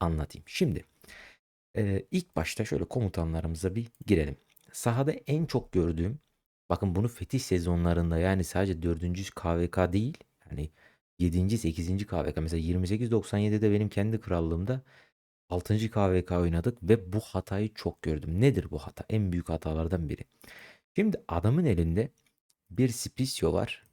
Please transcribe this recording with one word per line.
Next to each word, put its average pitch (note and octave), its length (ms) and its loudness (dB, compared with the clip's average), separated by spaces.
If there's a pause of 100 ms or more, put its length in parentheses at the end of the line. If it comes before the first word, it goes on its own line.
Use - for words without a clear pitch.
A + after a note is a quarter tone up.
anlatayım. D#2+ 460 -2
Şimdi, G#2+ 380 -2 (880)
eee, G2 360 0
ilk - 260 -4
başta - 280 -2
şöyle E2+ 200 -2
komutanlarımıza E2 880 -2
bir A#2 120 -4 (200)
girelim. D2+ 300 2 (360)
Sahada C3 400 0
en D3+ 340 -2
çok - 260 -2
gördüğüm, F2 460 2 (520)
bakın F2+ 240 0
bunu G#2 140 2
fetiş - 340 -4
sezonlarında, E2+ 760 2
yani F#2 260 2
sadece F#2 380 -2
dördüncü F2 480 -2
K E2+ 280 -2
V F2 120 0
K F2+ 220 2
değil, A2 260 -2 (320)
yani D2+ 200 -6 (480)
yedinci, F2+ 400 2
sekizinci F2+ 480 -2
K E2 180 -2
V D2+ 100 -4
K, E2 60 -4
mesela D#2+ 200 -2
yirmi F2+ 260 0
sekiz A2 240 -2
doksan G#2 280 0
yedide G#2 340 4
benim G#2 160 2
kendi G#2+ 320 0
krallığımda F2+ 600 0 (680)
altıncı G#2+ 400 0
K G2 220 2
V F2+ 120 2
K F2+ 160 0
oynadık E2+ 420 0
ve F2+ 300 2
bu G#2+ 80 0
hatayı G2+ 540 -4
çok - 280 -6
gördüm. D#2+ 380 -2
Nedir B2 300 2
bu D2+ 80 -6
hata? - 320 -14
En G#2 220 0
büyük F2 160 -2
hatalardan D#2+ 600 -2
biri. - 160 -8 (720)
Şimdi G3+ 320 2
adamın G#2+ 360 2
elinde F2 460 2 (600)
bir B2 180 2
Spisio - 640 -2
var, F#2+ 300 -2 (100)